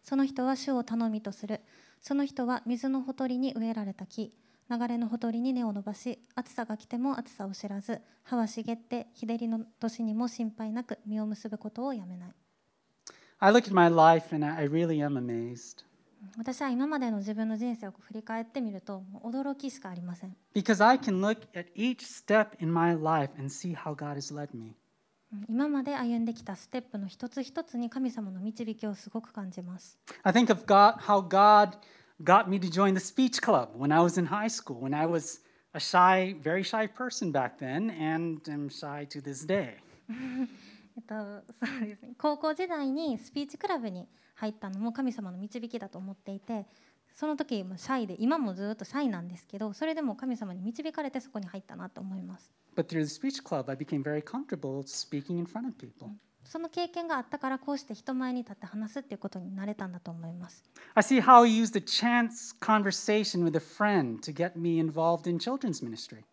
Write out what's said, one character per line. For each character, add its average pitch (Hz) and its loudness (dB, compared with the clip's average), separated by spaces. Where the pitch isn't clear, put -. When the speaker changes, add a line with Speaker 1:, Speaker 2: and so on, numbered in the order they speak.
Speaker 1:
そ - -4
の 269 4
人 254 -2
は 262 2
主 269 -4
を 247 0
頼 226 0
み 214 -4
と 202 -8
す - -12
る。 214 -6
そ - -4
の 285 2
人 262 -4
は 240 -2
水 240 -2
の 269 0
ほ 262 -6
と 262 -2
り 247 -2
に 262 -2
植 226 -2
え 226 -2
ら 220 -4
れ 196 -6
た 185 -12
木。 - -8
流 240 -2
れ 233 -2
の 233 -2
ほ 233 -4
と 233 -2
り 226 -2
に 262 0
根 247 0
を 208 -2
伸 202 -4
ば 208 -8
し、 - -8
暑 - -8
さ 240 -4
が 214 -6
来 - -16
て 240 -6
も 262 -2
暑 233 -10
さ 202 -10
を 196 -8
知 196 -10
ら 196 -6
ず、 226 -6
葉 247 -4
は 226 2
茂 226 -6
っ 226 -4
て、 233 -8
日 - -10
照 233 -2
り 233 -4
の 226 -2
年 233 -4
に 220 -2
も 233 -2
心 233 -4
配 220 -8
な 240 -6
く - -8
実 214 -4
を 214 -2
結 214 -8
ぶ 208 -8
こ 214 -12
と 240 -6
を 277 -4
や 202 -8
め 180 -12
な 180 -14
い。」 - -18
Speaker 2:
I 202 10
look 226 8
at 196 -4
my 175 8
life 160 8
and 151 0
I 147 -2
really 160 2
am 143 0
amazed. 120 -8
Speaker 1:
私 254 -6
は 277 -2
今 254 0
ま 302 -2
で 247 0
の 214 -2
自 202 -4
分 220 -2
の 220 -2
人 233 -2
生 220 -12
を 190 -12
振 - -20
り 220 -10
返 226 -6
っ - -8
て 254 -8
み 220 -4
る 190 -10
と、 190 -10
も 190 -16
う 233 -8
驚 269 -4
き 277 -8
し - -18
か 190 -12
あ 180 -10
り 175 -10
ま 175 -8
せ 190 -14
ん。 185 -16
Speaker 2:
Because 208 4
I 262 8
can 202 0
look 220 0
at 180 -10
each 240 -2
step 214 2
in 165 0
my 170 4
life 156 2
and 139 -6
see 175 -6
how 147 -8
God 147 -8
has 139 -10
led 147 -10
me. 110 -14
Speaker 1:
う - -12
ん、 202 -10
今 254 0
ま 277 -2
で 277 -4
歩 233 -2
ん 233 0
で 226 -4
き - -18
た 196 -8
ス - -20
テ 254 -8
ッ 247 -4
プ 220 -10
の 196 -6
一 247 -10
つ 262 -8
一 320 -8
つ 285 -10
に 233 -4
神 262 -4
様 208 -8
の 190 -10
導 220 -6
き 220 -10
を 208 -4
す - -14
ご 226 -6
く - -20
感 196 -10
じ 180 -12
ま 180 -12
す。 - -20
Speaker 2:
I 190 6
think 233 6
of 190 2
God, 202 10
how 196 2
God 202 8
got 190 8
me 190 0
to 180 -2
join 190 4
the 185 0
speech - 0
club 147 4
when 139 0
I 160 8
was 175 4
in 170 0
high 208 -2
school, 139 -8
when 135 -2
I 160 2
was 165 -4
a 156 -8
shy, 185 6
very 160 -2
shy 220 -2
person 165 -6
back 131 -2
then, 143 -4
and 160 -4
am 147 -6
shy 147 -10
to 143 -12
this 139 -10
day. 160 -2
Speaker 1:
<laughs> 254 -6
え 247 -14
っ 226 -20
と、 214 -12
そ 277 -8
う - -4
で 208 -12
す - -20
ね。 240 -18
高 294 0
校 311 -2
時 359 -4
代 294 -4
に 285 -2
ス - -14
ピ 285 -6
ー 285 -8
チ - -18
ク 403 -6
ラ 339 -2
ブ 226 -6
に 180 -10
入 214 -6
っ 214 -8
た 202 -12
の 190 -8
も 226 -2
神 247 -2
様 202 -8
の 180 -12
導 208 -10
き 233 -8
だ 196 -10
と - -16
思 190 -10
っ 196 -14
て - -14
い 196 -10
て、 214 -6
そ 302 -4
の 302 -2
時 247 -4
も 185 -10
シ - -12
ャ 269 -2
イ 208 -4
で、 180 -10
今 262 2
も 226 -2
ず 196 -6
っ 220 -6
と 220 -12
シ - -14
ャ 277 -2
イ 277 0
な 185 -4
ん 175 -10
で 175 -12
す - -20
け 196 -12
ど、 208 -4
そ 302 -6
れ 320 -2
で 320 -4
も 233 -2
神 262 -4
様 202 -8
に 185 -10
導 262 -6
か 311 -6
れ 285 -4
て 269 -6
そ - -20
こ 220 -8
に 190 -8
入 190 -12
っ - -20
た - -18
な 180 -12
と - -14
思 190 -10
い 185 -10
ま 185 -14
す。 - -20
Speaker 2:
But 175 0
through 160 0
the 147 -8
speech - -6
club, 139 -4
I 135 -4
became 147 -4
very 151 -2
comfortable 143 -6
speaking 143 -6
in 170 -2
front 220 -10
of 240 -8
people. - -18
Speaker 1:
う - -12
ん。 208 -16
そ - -12
の 330 -8
経 339 -4
験 349 -8
が 320 -2
あ 262 -2
っ 247 -8
た 285 -8
か 262 -4
ら、 262 -4
こ 285 -4
う 277 -2
し 277 -8
て 220 -14
人 262 -8
前 254 -2
に 247 -4
立 240 -12
っ - -14
て - -14
話 214 -8
す 277 -6
っ 269 -10
て 269 -12
い - -8
う - -14
こ 196 -8
と 190 -10
に 185 -10
な 190 -6
れ 208 -6
た 196 -8
ん 180 -10
だ 175 -14
と 170 -12
思 165 -10
い 165 -10
ま 175 -12
す。 - -20
Speaker 2:
I 214 8
see 262 6
how 240 12
he 226 6
used 220 2
a 190 2
chance 233 0
conversation 202 2
with 160 2
a 160 4
friend 151 0
to 156 -10
get 170 -2
me 170 2
involved 165 2
in 175 0
children's 240 -4
ministry. 113 -12